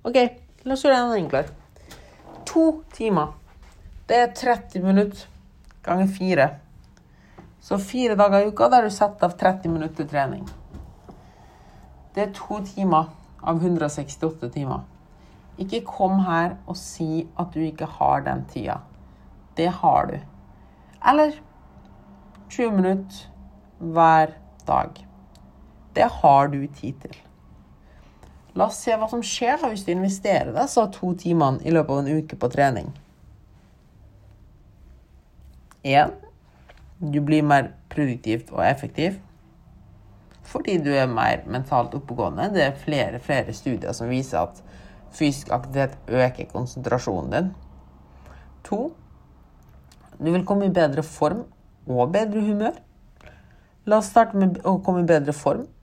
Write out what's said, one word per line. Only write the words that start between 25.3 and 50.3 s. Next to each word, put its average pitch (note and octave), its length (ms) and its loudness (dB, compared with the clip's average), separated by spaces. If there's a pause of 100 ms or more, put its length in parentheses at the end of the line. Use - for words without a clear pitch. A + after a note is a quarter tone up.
Det A3+ 140 2 (140)
har C#3+ 280 6
du C#3 140 -4 (160)
tid - 240 -10
til. - 100 -16 (1400)
La G#3+ 160 2
oss - 100 -12
se A3+ 140 0
hva A3 160 -4
som A#3+ 120 -4
skjer C4 380 -2
da C4+ 80 -2
hvis G3 160 -8
du F3 80 -4
investerer F#3+ 640 0
deg B3+ 160 0
så A3 240 2
to F3+ 240 -4
timene D3 420 2
i D#3+ 140 0
løpet D3 180 2
av C#3 80 0
en D3+ 220 -2
uke - 160 -14
på B2 160 0
trening. C3+ 340 0 (3000)
En, C#3 280 4 (880)
du D3 240 -2
blir D3+ 240 2
mer C#3+ 240 4 (160)
produktivt B2+ 640 -4
og - 140 -6
effektiv D3 560 -2 (1300)
fordi F#3 320 -2
du C#3+ 160 0
er C3 100 4
mer A#2 380 0
mentalt B2+ 480 -2
oppegående. A#2 600 -4
Det E3+ 100 2
er C#3 180 -2
flere, B2+ 400 -2
flere B2 320 -4
studier - 400 -6
som A#2 160 -8
viser B2+ 320 -2
at - 200 -6 (520)
fysisk C#3 400 -2
aktivitet C3+ 560 -4
øker B2+ 400 0
konsentrasjonen A#2 840 -4
din. F#3 160 -2 (1120)
To, G#3 140 -4 (1400)
du D#3+ 160 -2